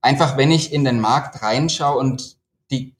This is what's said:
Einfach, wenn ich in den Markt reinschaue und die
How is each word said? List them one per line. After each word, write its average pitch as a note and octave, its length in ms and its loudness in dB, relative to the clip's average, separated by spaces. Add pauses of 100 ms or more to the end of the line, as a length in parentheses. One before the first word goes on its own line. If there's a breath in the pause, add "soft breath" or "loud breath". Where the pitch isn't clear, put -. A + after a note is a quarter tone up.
Einfach, C#3 320 2
wenn C#3 140 4
ich D#3+ 220 2
in C#3+ 120 0
den A#2+ 160 0
Markt A#2 420 -2
reinschaue C#3+ 560 0
und C3 380 -4 (360)
die - 280 -8